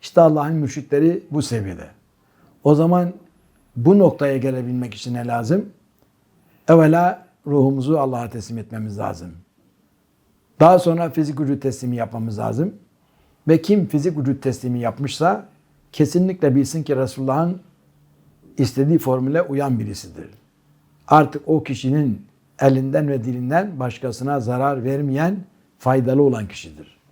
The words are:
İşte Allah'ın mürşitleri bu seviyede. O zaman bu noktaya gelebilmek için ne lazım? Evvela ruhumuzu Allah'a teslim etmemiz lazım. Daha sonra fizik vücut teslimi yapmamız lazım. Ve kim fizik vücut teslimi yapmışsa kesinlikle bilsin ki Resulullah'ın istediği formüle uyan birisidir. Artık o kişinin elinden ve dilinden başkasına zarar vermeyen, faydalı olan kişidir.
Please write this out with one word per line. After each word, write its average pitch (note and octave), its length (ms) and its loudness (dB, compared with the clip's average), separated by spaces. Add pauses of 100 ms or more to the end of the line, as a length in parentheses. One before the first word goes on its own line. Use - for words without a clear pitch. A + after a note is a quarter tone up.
İşte - 180 4
Allah'ın D#3 340 4
mürşitleri D3+ 760 0
bu C#3+ 120 -2
seviyede. F#2+ 440 -6 (760)
O D3 100 6
zaman F3 380 2 (640)
bu D#3 220 4
noktaya C#3+ 380 2
gelebilmek B2 580 -4
için B2 200 -8
ne A#2+ 120 -6
lazım? A#2+ 420 -2 (1000)
Evvela E3 580 4 (200)
ruhumuzu C#3 500 2
Allah'a B2+ 340 -4
teslim A#2 280 -12
etmemiz G#2+ 400 -10
lazım. F2 340 -10 (1300)
Daha F3 180 8
sonra E3+ 320 0
fizik D3+ 300 -4
vücut C#3 220 -2
teslimi B2 340 -4
yapmamız A2+ 420 -6
lazım. A2+ 360 -4 (760)
Ve D#3+ 140 6
kim G3 240 2
fizik D3+ 320 -2
vücut C3+ 240 -2
teslimi B2 360 -4
yapmışsa D#3+ 720 -2 (440)
kesinlikle F3 600 2
bilsin C#3+ 280 0
ki C#3+ 140 -2
Resulullah'ın C3+ 640 -2 (960)
istediği D3 400 2
formüle C3 440 -2
uyan C#3 360 -2
birisidir. G#2 500 -12 (800)
Artık D3 400 2
o D#3 140 2
kişinin C3 640 -2 (340)
elinden C3+ 480 2
ve C3+ 160 -2
dilinden C3 560 -2
başkasına B2+ 600 -4
zarar B2+ 440 -2
vermeyen, C#3+ 520 -2 (420)
faydalı C3 440 2
olan A#2 260 0
kişidir. - 500 -20 (140)